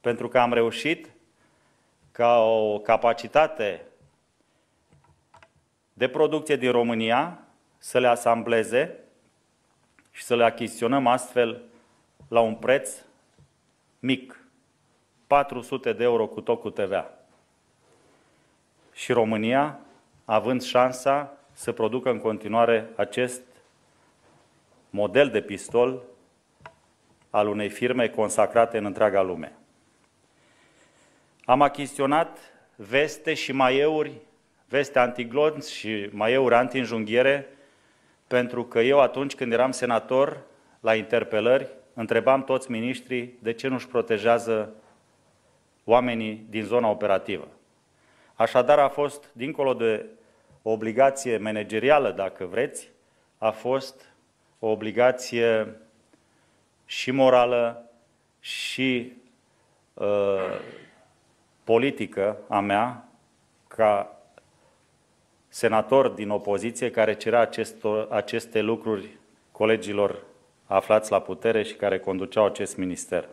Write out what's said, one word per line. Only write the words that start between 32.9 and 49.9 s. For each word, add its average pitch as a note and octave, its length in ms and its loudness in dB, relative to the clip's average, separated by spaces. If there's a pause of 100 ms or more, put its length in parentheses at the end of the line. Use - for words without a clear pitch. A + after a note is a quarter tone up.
și - 180 -8
maieuri, C#3 600 2 (560)
veste C#3 300 0
antiglonț C3 720 0
și G#2 440 -8
maieuri A#2 420 2
anti-înjunghiere, B2 920 2 (800)
pentru B2 380 -2
că A#2 160 -2
eu, C#3 200 4
atunci C3+ 340 0
când A#2+ 180 -4
eram B2 200 2
senator, C3 680 0 (400)
la A2+ 140 2
interpelări, A2+ 760 0 (260)
întrebam A#2 500 2
toți C3 260 -4
miniștrii B2 720 -8
de A2 100 -4
ce B2+ 160 -6
nu-și B2+ 200 -6
protejează A2+ 840 0 (1120)
oamenii A2+ 640 0
din G#2+ 160 -6
zona A#2 240 0
operativă. G2 600 -2 (840)
Așadar, B2 440 4
a C#3 100 4
fost, C#3+ 440 -6
dincolo C3+ 420 -4
de A2+ 320 -2 (560)